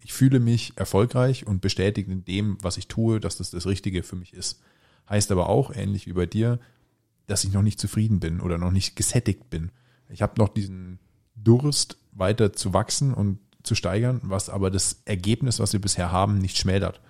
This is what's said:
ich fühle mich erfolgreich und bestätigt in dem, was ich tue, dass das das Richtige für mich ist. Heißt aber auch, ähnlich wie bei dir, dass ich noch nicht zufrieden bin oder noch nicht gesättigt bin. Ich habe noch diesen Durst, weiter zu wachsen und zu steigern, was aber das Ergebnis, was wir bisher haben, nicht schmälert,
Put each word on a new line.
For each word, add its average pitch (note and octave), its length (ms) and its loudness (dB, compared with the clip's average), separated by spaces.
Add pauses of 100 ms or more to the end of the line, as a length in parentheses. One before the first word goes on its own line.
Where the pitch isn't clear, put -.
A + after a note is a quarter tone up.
ich - 60 -14
fühle C3 300 4
mich A#2 340 2
erfolgreich B2+ 720 0
und F#2+ 140 0
bestätigt G2 480 0
in F#2 160 -6
dem, G2 360 -2
was F2+ 140 -4
ich - 140 -12
tue, A2+ 320 0
dass G2+ 160 -4
das - 140 -8
das F2 140 -6
Richtige F#2 380 -2
für - 140 -12
mich F2+ 160 -14
ist. - 280 -10 (480)
Heißt G#2 220 0
aber F2+ 160 2
auch, B2 260 2
ähnlich G2+ 340 -4
wie F#2+ 60 -10
bei F2+ 120 0
dir, A#2 340 0 (680)
dass G2+ 180 -2
ich G2 80 -2
noch G2 80 2
nicht G#2 180 2
zufrieden G#2+ 400 2
bin E2+ 220 -4
oder F2 160 -2
noch F2+ 140 0
nicht F#2+ 260 0
gesättigt - 520 0
bin. E2+ 220 -6 (380)
Ich G2+ 120 -8
habe G#2 160 -2
noch G#2 120 4
diesen F#2 500 -8 (360)
Durst, A#2+ 640 2 (140)
weiter G2+ 400 2
zu - 220 -4
wachsen A#2 400 2
und G2+ 260 0 (220)
zu - 140 -2
steigern, A#2 480 0
was F#2+ 260 -4
aber G2 220 0
das - 340 -2
Ergebnis, A2 540 -2
was A2 120 0
wir G#2+ 80 0
bisher F#2 320 -2
haben, G2 280 2
nicht F#2+ 180 -2
schmälert, F#2+ 420 0 (100)